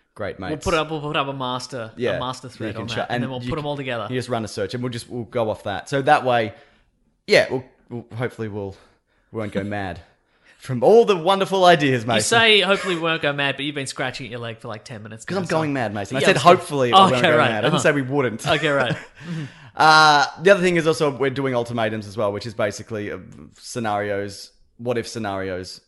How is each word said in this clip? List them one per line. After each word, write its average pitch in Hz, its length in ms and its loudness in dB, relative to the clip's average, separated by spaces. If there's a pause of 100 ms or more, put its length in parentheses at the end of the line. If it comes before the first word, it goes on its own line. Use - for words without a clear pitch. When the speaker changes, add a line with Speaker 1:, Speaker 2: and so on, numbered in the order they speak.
(160)
Speaker 1:
Great 95 240 -8
Mates. 92 120 -8
Speaker 2:
We'll 151 80 -6
put 160 160 -4
up, 156 160 -2
we'll 156 100 -6
put 147 140 -6
up 139 120 -2
a 139 60 -6
master, 127 640 -8
Speaker 1:
Yeah. 110 200 -2
Speaker 2:
a - 20 -6
master 127 280 -8
Speaker 1:
You 110 60 -20
Speaker 2:
thread 110 220 -8
Speaker 1:
can 113 80 -8
Speaker 2:
on 113 40 -10
Speaker 1:
sh-, 113 80 -8
Speaker 2:
that, 113 140 -4
and 117 60 -4
Speaker 1:
and - 80 -2
Speaker 2:
then - 80 -6
we'll 127 100 -8
Speaker 1:
you 123 80 -8
Speaker 2:
put 151 80 -4
'em 151 60 -6
Speaker 1:
can, 147 60 -6
Speaker 2:
all 143 80 -6
together. 120 340 -6
Speaker 1:
you 127 60 -4
just 117 120 -4
run 113 160 -2
a - 20 -6
search, 101 280 -6
and 120 80 -6
we'll 127 80 -4
just, 117 180 -10
we'll 120 140 -8
go 110 260 -2
off 98 140 -6
that. 98 260 -8
So 139 140 -2
that 143 200 4
way, 117 300 0 (720)
yeah, 185 240 6
we'll, 131 140 -4 (260)
we'll, 117 160 -10 (100)
hopefully 113 320 -6
we'll, 101 280 -8 (560)
we 110 80 -8
won't 104 140 -6
go 98 100 -4
<laughs> 101 180 -6
mad 87 200 -8 (580)
from 123 220 -6
all 208 220 8
the 196 140 2
wonderful 190 480 2
ideas, 143 400 6
Mason. 117 100 2
Speaker 2:
You 110 60 2
say, 220 400 4
"Hopefully 190 340 0
we 160 60 -4
won't 160 220 0
go 147 100 2
mad," 139 240 -2
but 139 80 -6
you've 147 100 -6
been 135 120 -6
scratching 135 400 -6
at - 40 -14
your 120 80 -10
leg 117 200 -10
for, - 100 -14
like, 110 160 -12
ten 107 180 -14
minutes 110 220 -16
Speaker 1:
'Cause 180 100 -6
Speaker 2:
now, 196 60 -2
Speaker 1:
I'm 175 40 -4
Speaker 2:
so - 120 -6
Speaker 1:
going 156 160 -2
mad, 117 200 -2
Mason. 104 220 -6
I 135 60 -2
Speaker 2:
Yeah, 175 60 2
Speaker 1:
said, 151 80 6
Speaker 2:
that's 139 100 0
good. 180 120 10
Speaker 1:
"Hopefully 139 360 0
I 190 60 2
won't 190 160 6
Speaker 2:
Okay, - 80 0
Speaker 1:
go 160 140 4
Speaker 2:
right, 139 120 4
Speaker 1:
mad." 110 80 -2
I 107 40 -2
didn't 151 120 0
Speaker 2:
uh-huh. 143 100 0
Speaker 1:
say 160 80 4
we 143 120 0
wouldn't. 127 440 -2
Speaker 2:
Okay, 156 220 2
right. 139 320 0
Speaker 1:
<laughs> 151 760 -14
Uh, 151 520 6 (160)
the 185 80 8
other 190 100 4
thing 180 140 2
is 160 100 0
also 156 240 2
we're 131 220 -2
doing 131 240 -2
ultimatums 113 500 -2
as 98 100 -16
well, 104 160 0
which 101 140 -6
is 113 80 -10
basically, 104 580 -6
uh, 85 60 -8 (400)
scenarios, 104 920 -6 (260)
what 120 220 -4
if 113 80 -6
scenarios, 95 800 -8